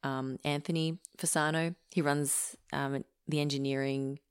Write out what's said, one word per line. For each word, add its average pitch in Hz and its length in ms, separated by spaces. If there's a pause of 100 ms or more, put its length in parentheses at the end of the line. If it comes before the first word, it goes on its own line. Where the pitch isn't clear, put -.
um, 131 400
Anthony 160 540 (200)
Fasano. 160 580 (160)
He 180 100
runs, 143 540 (180)
um, 139 300 (240)
the 151 120
Engineering 135 800 (120)